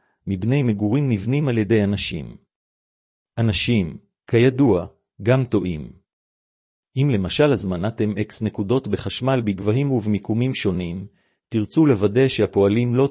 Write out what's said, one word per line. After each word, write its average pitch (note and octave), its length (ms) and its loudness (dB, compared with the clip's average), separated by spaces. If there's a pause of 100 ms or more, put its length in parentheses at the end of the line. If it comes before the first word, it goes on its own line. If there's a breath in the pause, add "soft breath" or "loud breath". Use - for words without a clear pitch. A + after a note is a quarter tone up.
(260)
מבני G#2+ 360 -2
מגורים A2+ 460 0
נבנים B2+ 400 0
על A#2 100 0
ידי G#2+ 260 2
אנשים. E2+ 520 -4 (1040)
אנשים, A2 600 0 (280)
כידוע, A#2 600 4 (360)
גם B2+ 220 2
טועים. F2+ 480 -4 (1040)
אם C#3 140 2
למשל A#2 420 2
הזמנתם F#2+ 640 -2
אקס G#2+ 240 -6
נקודות G#2+ 460 -2
בחשמל B2 520 -2
בגבהים G#2+ 500 -2
ובמיקומים A2 640 -2
שונים, F2+ 520 -4 (420)
תרצו A#2+ 380 2
לוודא A2+ 420 4
שהפועלים A2 640 2
לא C3+ 160 2